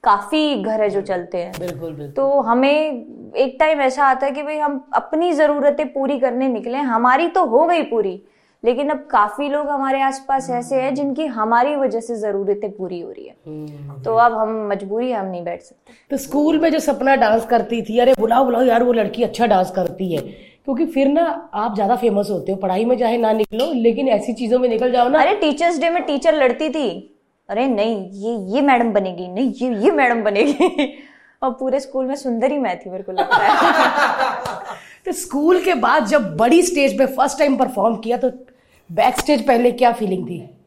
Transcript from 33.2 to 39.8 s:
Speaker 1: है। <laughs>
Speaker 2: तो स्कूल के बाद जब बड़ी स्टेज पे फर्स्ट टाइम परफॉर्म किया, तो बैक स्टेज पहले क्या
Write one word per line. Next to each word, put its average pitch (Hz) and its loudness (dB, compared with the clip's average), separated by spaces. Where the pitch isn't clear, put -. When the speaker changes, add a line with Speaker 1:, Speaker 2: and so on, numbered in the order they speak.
Speaker 1:
है। 349 4
<laughs> - -10
Speaker 2:
तो 349 -6
स्कूल 320 -2
के 359 0
बाद 247 2
जब 202 0
बड़ी 285 6
स्टेज 285 0
पे 262 4
फर्स्ट 269 -2
टाइम 285 2
परफॉर्म 220 0
किया, 233 -4
तो 247 0
बैक 214 2
स्टेज 285 2
पहले 240 4
क्या 240 4